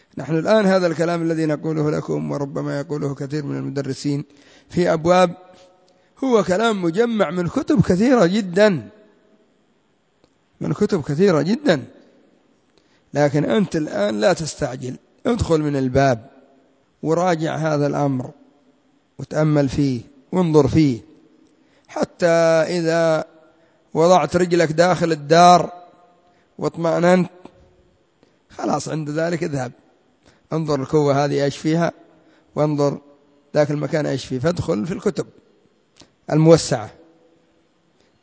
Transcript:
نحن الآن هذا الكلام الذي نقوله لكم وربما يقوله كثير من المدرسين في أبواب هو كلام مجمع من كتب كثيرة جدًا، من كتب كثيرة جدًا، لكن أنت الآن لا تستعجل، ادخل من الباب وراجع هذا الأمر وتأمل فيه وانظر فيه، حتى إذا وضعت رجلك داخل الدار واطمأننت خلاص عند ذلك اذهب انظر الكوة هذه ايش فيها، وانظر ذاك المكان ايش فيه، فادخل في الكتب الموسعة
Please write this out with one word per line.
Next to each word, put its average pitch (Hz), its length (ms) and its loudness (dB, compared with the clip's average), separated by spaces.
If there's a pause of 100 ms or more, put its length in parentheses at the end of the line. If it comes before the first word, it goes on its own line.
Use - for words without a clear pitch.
(180)
نحن 147 200 -4
الآن 202 280 2
هذا 190 220 2
الكلام 165 340 -2
الذي 160 240 -2
نقوله 151 460 -2
لكم 151 400 -6
وربما 143 480 -6
يقوله 143 360 -6
كثير 143 300 -8
من 139 120 -8
المدرسين 135 680 -6 (460)
في 175 240 0
أبواب 175 440 2 (840)
هو 233 200 2
كلام 202 380 0
مجمع 196 500 0
من 175 160 -2
كتب 285 340 0
كثيرة 214 440 4
جدًا، 185 640 2 (1700)
من 156 120 -6
كتب 208 280 -2
كثيرة 151 400 0
جدًا، 190 420 0 (1300)
لكن 147 320 0
أنت 220 300 0
الآن 208 440 -4
لا 202 140 2
تستعجل، 135 640 -8 (300)
ادخل 165 360 0
من 147 140 -2
الباب 131 540 0 (720)
وراجع 160 520 0
هذا 151 320 0
الأمر 143 440 -2 (880)
وتأمل 147 500 0
فيه 135 320 -2 (300)
وانظر 156 360 2
فيه، 135 320 2 (880)
حتى - 380 -4
إذا 165 1000 2 (680)
وضعت 165 420 4
رجلك 170 360 2
داخل 165 400 2
الدار 165 600 6 (840)
واطمأننت 170 720 2 (1200)
خلاص - 400 -4
عند 147 200 -6
ذلك 160 340 -4
اذهب 139 280 -6 (840)
انظر 151 280 -4
الكوة 143 440 0
هذه 139 180 -2
ايش 143 140 -2
فيها، 160 340 -2 (640)
وانظر 143 460 -2 (540)
ذاك 147 160 2
المكان 147 340 -4
ايش 135 200 -4
فيه، 127 140 -8
فادخل 175 460 -4
في 170 80 -6
الكتب - 340 -6 (1040)
الموسعة 151 580 4 (1300)